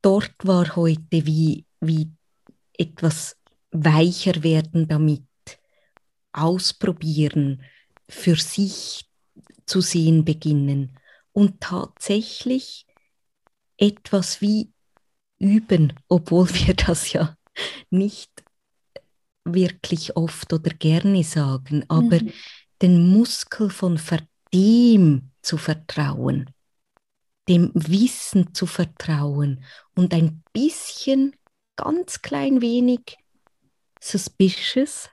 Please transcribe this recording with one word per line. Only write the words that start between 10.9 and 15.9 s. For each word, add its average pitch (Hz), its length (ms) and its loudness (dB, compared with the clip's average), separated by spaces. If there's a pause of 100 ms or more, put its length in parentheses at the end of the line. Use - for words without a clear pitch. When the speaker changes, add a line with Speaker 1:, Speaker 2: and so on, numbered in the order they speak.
Speaker 1:
und 202 280 0
tatsächlich - 1300 -6 (920)
etwas 202 640 -2
wie 214 320 -2 (640)
üben, 196 540 2 (160)